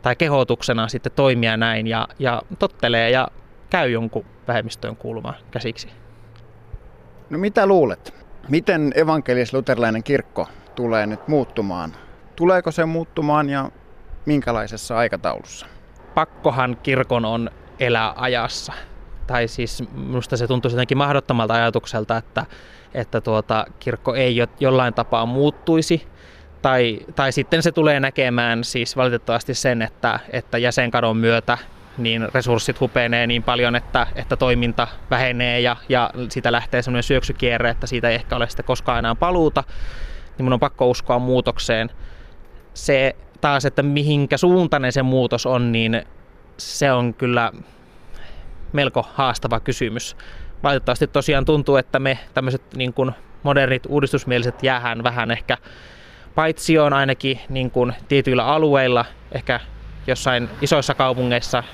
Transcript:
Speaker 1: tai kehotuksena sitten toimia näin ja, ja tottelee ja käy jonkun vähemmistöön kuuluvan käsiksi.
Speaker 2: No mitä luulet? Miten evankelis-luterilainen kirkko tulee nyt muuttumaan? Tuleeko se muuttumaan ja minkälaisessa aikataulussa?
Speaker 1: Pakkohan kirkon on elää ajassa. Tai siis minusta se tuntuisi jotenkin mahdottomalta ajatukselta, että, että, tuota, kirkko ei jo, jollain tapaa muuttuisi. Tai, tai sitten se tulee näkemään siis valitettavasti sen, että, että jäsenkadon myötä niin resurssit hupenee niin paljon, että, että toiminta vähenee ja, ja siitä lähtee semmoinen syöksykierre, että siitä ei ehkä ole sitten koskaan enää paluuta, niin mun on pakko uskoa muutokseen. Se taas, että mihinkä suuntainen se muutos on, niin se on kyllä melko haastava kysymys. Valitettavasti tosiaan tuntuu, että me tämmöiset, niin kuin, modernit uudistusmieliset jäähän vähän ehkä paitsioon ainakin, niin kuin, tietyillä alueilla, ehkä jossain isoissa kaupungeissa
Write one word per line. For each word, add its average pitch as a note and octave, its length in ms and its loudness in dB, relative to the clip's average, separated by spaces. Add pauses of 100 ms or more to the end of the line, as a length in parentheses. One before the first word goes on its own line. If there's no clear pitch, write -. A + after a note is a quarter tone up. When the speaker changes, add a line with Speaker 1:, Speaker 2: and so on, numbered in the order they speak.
Speaker 1:
tai B2 140 0
kehotuksena B2 720 0
sitten A#2 240 -6
toimia A#2+ 440 2
näin A2+ 300 0
ja, A2+ 220 -2 (100)
ja A#2+ 240 0 (160)
tottelee A#2 520 2
ja B2+ 180 2 (420)
käy D#3 200 2
jonkun A2+ 340 -4 (240)
vähemmistöön A2 480 -4
kuuluvan A#2 380 -10 (160)
käsiksi. A2+ 380 -8 (1400)
Speaker 2:
No D3+ 80 -4
mitä G#3 280 2
luulet? D#3 580 2 (240)
Miten D3+ 480 2
evankelis-luterilainen B2 1040 2
kirkko - 460 -2 (260)
tulee A2+ 320 0
nyt G#2+ 220 -8
muuttumaan? G2 640 -2 (440)
Tuleeko F3 340 4
se E3 140 0
muuttumaan D#3 640 0
ja C#3 220 -4 (560)
minkälaisessa A2+ 680 -2
aikataulussa? F#2 720 -2 (480)
Speaker 1:
Pakkohan B2+ 680 0
kirkon B2+ 420 0
on A2+ 260 -2 (300)
elää A2+ 360 0
ajassa. B2 560 -4 (540)
Tai A#2+ 220 0
siis A#2+ 340 -6 (100)
minusta B2+ 440 -4
se A#2 100 -2
tuntuisi A#2+ 280 0
jotenkin B2+ 240 0
mahdottomalta C3+ 560 2
ajatukselta, A#2 640 0
että, - 300 -6 (480)
että, A#2 260 -2
tuota, A2 460 0 (120)
kirkko A#2+ 360 -4
ei B2+ 220 2
jo, A#2+ 100 2 (140)
jollain C3 340 4
tapaa A2+ 320 0
muuttuisi. D3+ 800 0 (560)
Tai, B2 380 2 (140)
tai C3+ 180 0
sitten D#3+ 300 0
se E3 100 2
tulee D3+ 280 4
näkemään A#2+ 640 0
siis - 320 -4
valitettavasti A#2+ 580 0
sen, A#2+ 280 0
että, A2 380 -2 (100)
että A#2+ 280 -4
jäsenkadon A#2+ 580 2
myötä A#2 420 2 (400)
niin A2+ 360 -2
resurssit A#2+ 460 0
hupenee A#2+ 460 2
niin A#2 160 0
paljon, B2 340 2
että, A#2+ 380 0
että B2 220 -4
toiminta A#2+ 520 2 (220)
vähenee B2 500 0
ja, A#2+ 160 2 (120)
ja B2 220 2 (180)
siitä A#2+ 240 0
lähtee B2 300 0
semmoinen B2 200 0
syöksykierre, A#2+ 680 0
että A#2+ 160 -2
siitä A#2+ 220 0
ei A2+ 60 2
ehkä A#2+ 220 -4
ole A#2 120 0
sitten - 160 -6
koskaan B2+ 340 0
enää A2+ 160 0
paluuta, E3 500 2 (760)
niin C3+ 60 -2
mun B2+ 80 2
on A#2+ 80 2
pakko C#3 300 2
uskoa B2 280 0
muutokseen. A#2+ 720 0 (840)
Se C3+ 420 2 (240)
taas, C#3+ 240 2
että C#3+ 180 0
mihinkä C#3+ 540 2
suuntainen D#3 560 4
se C3+ 100 0
muutos C3 440 2
on, B2 260 2
niin A2+ 300 0 (560)
se - 340 0
on A#2+ 220 2
kyllä A#2+ 380 0 (1200)
melko C3+ 420 0
haastava A#2+ 460 0
kysymys. A#2+ 560 -6 (460)
Valitettavasti C#3 440 0
tosiaan C#3 380 2
tuntuu, C#3+ 320 4
että C3 220 2
me C3+ 200 0 (160)
tämmöiset, C3 280 -2 (140)
niin B2 160 -2
kuin, B2+ 200 0 (300)
modernit C3+ 460 2
uudistusmieliset B2+ 720 0
jäähän A#2+ 400 0
vähän A#2+ 280 0
ehkä A#2 280 -2 (760)
paitsioon D#3 580 4
ainakin, C3+ 560 0
niin C3 220 -2
kuin, B2 220 2 (160)
tietyillä B2+ 380 4
alueilla, C3+ 580 4 (280)
ehkä B2 280 -2 (460)
jossain B2 420 0 (120)
isoissa C#3+ 340 2
kaupungeissa B2 680 0 (120)